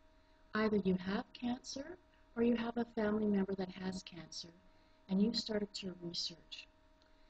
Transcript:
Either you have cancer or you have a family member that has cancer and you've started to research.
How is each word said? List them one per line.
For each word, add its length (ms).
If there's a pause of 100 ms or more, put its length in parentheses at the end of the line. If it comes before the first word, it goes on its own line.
(520)
Either 260
you 180 (100)
have 160 (100)
cancer 640 (380)
or 80
you 140
have 200
a 80 (120)
family 280
member 300
that 140
has 340
cancer 460 (600)
and 140
you've 140
started 380
to 280
research. 640 (640)